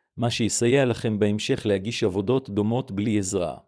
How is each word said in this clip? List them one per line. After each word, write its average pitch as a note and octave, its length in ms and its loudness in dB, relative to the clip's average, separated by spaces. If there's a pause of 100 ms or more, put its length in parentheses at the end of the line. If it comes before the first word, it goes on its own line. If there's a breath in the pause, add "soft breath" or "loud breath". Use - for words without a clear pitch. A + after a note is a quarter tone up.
(160)
מה A#2+ 140 0
שיסייע A#2+ 540 2
לכם A2+ 340 0
בהמשך G#2+ 480 0
להגיש G#2 380 0
עבודות G#2 460 0
דומות G#2+ 400 0
בלי G#2 280 0
עזרה. F#2 380 -2 (120)